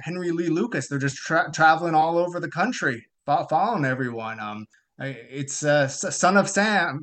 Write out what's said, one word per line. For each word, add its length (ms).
Henry 280
Lee 180
Lucas. 380
They're 120
just 180
tra-, 340
traveling 440
all 240
over 200
the 120
country, 520
fo-, 240
following 340
everyone. 560
Um, 280
I, 80
it's, 560
uh, 220
S-, 300
Son 220
of 100
Sam. 560